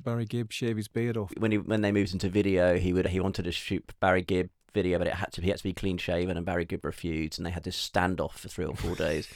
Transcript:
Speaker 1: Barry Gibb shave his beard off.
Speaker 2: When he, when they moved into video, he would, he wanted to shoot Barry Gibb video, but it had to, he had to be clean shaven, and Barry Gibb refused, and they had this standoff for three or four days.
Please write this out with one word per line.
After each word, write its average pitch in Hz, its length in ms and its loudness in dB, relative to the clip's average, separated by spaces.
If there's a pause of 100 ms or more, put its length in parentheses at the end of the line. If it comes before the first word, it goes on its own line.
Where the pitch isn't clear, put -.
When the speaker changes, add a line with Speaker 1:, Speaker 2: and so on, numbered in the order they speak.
Speaker 1:
Barry 117 200 -4
Gibb 117 280 -4
shave 113 260 -2
his 107 100 -4
beard 117 300 -2
off. 101 180 -4
Speaker 2:
When 110 160 2
he, 104 60 6
when 107 240 0
they 101 100 4
moved 98 220 4
into 95 160 0
video, 90 480 6
he 90 160 2
would, 90 140 4
he 92 120 0
wanted 92 240 -2
to 87 80 -4
shoot - 480 -4
Barry 92 220 6
Gibb 90 260 2 (260)
video, 90 240 2
but 78 80 0
it - 80 -2
had 90 180 -6
to, - 80 -10
he 87 80 0
had 98 80 2
to - 80 -8
be 95 80 -2
clean 92 240 -2
shaven, 90 400 0
and 85 80 -4
Barry 87 220 0
Gibb 87 180 -6
refused, 80 540 -4
and 85 80 -4
they 87 40 -4
had 87 140 -6
this 90 120 -6 (140)
standoff 90 420 0
for - 160 -16
three 85 180 -6
or 69 100 -4
four 90 180 -4
days. 78 420 -2